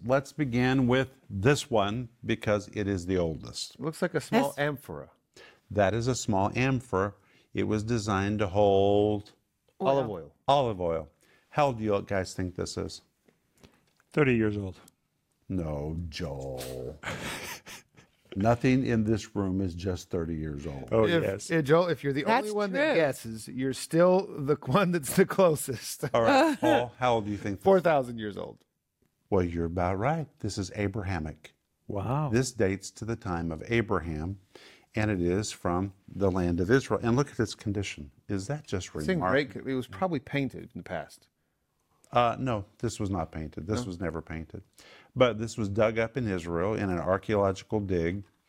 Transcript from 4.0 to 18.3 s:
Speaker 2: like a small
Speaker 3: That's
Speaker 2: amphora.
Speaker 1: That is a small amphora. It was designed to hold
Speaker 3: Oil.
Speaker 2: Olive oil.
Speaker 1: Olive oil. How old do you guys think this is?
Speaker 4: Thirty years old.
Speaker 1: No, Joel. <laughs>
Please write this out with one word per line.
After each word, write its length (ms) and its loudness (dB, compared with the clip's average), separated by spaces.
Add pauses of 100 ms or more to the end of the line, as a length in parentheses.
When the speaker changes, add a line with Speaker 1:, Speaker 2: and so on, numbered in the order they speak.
Speaker 2:
like 100 -2
a 80 -2
small 280 0
Speaker 3:
That's 100 -12
Speaker 2:
amphora. 500 -6 (640)
Speaker 1:
That 240 4
is 120 -2
a 60 0
small 420 0
amphora. 600 0 (400)
It 120 -2
was 140 0
designed 560 0
to 80 0
hold 840 4 (500)
Speaker 3:
Oil. 60 0
Speaker 2:
Olive 240 2
oil. 200 -12 (160)
Speaker 1:
Olive 320 2
oil. 300 -2 (400)
How 160 2
old 140 -2
do 40 -4
you 220 0
guys 300 -2
think 200 -4
this 220 -6
is? 240 -8 (1080)
Speaker 4:
Thirty 240 4
years 220 2
old. 180 -8 (760)
Speaker 1:
No, 480 -4 (120)
Joel. 920 -8
<laughs> 60 -8 (1300)